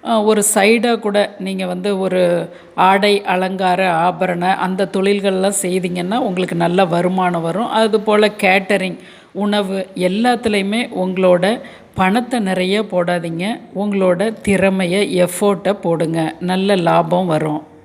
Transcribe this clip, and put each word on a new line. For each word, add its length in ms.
அ, 160
ஒரு 200
சைடா 440
கூட 400
நீங்க 280
வந்து 320
ஒரு 500
ஆடை, 480
அலங்கார, 680
ஆபரண 640
அந்த 380
தொழில்கள்லாம் 720
செய்தீங்கன்னா 540
உங்களுக்கு 400
நல்ல 280
வருமானம் 580
வரும். 280
அதுபோல 580
கேட்டரிங், 720
உணவு 600
எல்லாத்துலேயுமே 1040
உங்களோட 640
பணத்தை 440
நிறைய 440
போடாதீங்க. 760
உங்களோட 640
திறமையை, 840
எஃபோர்ட்டை 500
போடுங்க. 680
நல்ல 360
லாபம் 500
வரும். 360